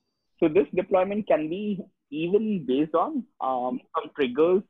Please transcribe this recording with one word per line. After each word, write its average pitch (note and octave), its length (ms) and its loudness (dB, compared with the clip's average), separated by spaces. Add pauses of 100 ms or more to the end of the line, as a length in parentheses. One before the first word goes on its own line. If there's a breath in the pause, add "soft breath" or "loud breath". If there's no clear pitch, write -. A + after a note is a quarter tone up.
(380)
So E3+ 100 2
this D#3+ 260 2
deployment F#3+ 520 0
can D#3 220 2
be G3 320 -4 (300)
even F3+ 560 0
based C#3+ 280 0
on, A#3 300 0 (160)
um, B2+ 400 -2 (140)
some D#3 220 -6
triggers, D3+ 540 2